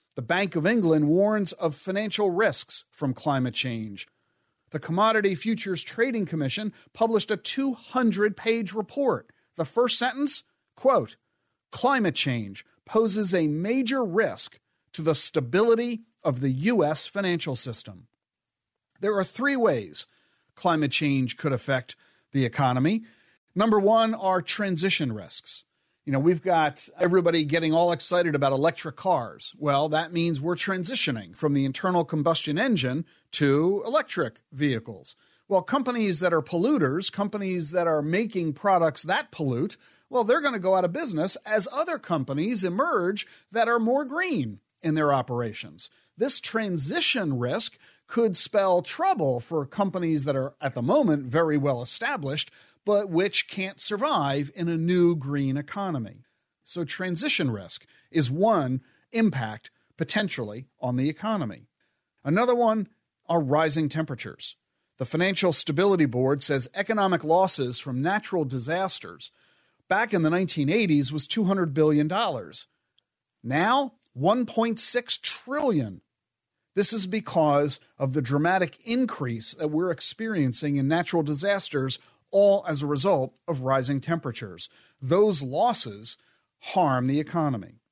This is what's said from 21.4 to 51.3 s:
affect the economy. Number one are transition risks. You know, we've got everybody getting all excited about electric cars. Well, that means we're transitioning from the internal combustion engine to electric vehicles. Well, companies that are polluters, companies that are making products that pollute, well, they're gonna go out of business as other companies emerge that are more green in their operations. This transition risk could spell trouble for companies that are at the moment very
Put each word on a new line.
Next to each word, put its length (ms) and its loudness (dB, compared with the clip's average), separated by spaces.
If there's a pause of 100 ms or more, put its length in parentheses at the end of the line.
affect 420 -4 (360)
the 140 2
economy. 580 0 (500)
Number 260 4
one 340 4
are 280 0
transition 720 -2
risks. 500 -10 (420)
You 80 -4
know, 60 2
we've 220 2
got 460 0 (120)
everybody 460 2
getting 280 0
all 180 4
excited 440 0
about 160 2
electric 440 0
cars. 640 -2
Well, 320 2
that 240 0
means 260 0
we're 160 -2
transitioning 800 -4
from 180 0
the 120 2
internal 400 0
combustion 540 0
engine 460 0 (260)
to 540 2
electric 540 -2 (120)
vehicles. 640 -4 (320)
Well, 160 2
companies 560 0
that 120 2
are 120 2
polluters, 680 0
companies 600 -4
that 160 0
are 160 2
making 500 -2
products 500 2
that 280 -2
pollute, 460 -2 (320)
well, 140 2
they're 180 4
gonna 180 0
go 160 2
out 100 4
of 80 -2
business 440 -2
as 360 -2
other 240 -2
companies 640 -2
emerge 640 -2 (260)
that 160 0
are 120 2
more 260 0
green 540 -4 (240)
in 100 0
their 180 2
operations. 800 -4 (260)
This 240 0
transition 1000 -2
risk 400 -2 (260)
could 320 0
spell 460 2
trouble 560 0
for 260 -4
companies 600 -2
that 100 0
are 260 -4
at 140 -4
the 80 -2
moment 420 2
very 320 2